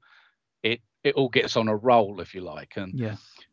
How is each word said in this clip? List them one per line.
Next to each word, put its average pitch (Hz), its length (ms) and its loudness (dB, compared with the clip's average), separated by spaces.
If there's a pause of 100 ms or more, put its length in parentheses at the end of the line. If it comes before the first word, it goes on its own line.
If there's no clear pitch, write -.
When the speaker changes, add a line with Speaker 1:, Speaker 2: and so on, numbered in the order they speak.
(640)
Speaker 1:
it, 113 180 -2 (220)
it 139 120 0
all 135 140 2
gets 110 260 2
on 113 120 2
a 107 80 2
roll, 104 440 4
if 85 140 -12
you 95 80 -10
like. 78 360 -12
And 95 220 -8
Speaker 2:
Yeah. 110 160 -4 (380)